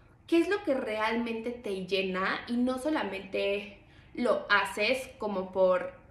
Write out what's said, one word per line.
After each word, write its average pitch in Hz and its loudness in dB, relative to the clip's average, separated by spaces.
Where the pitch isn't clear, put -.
qué 330 4
es 339 4
lo 403 0
que 285 2
realmente 226 -2
te 190 -6
llena 190 0
y 240 -2
no 254 2
solamente 202 -2
lo 220 2
haces 208 2
como 190 -4
por 185 4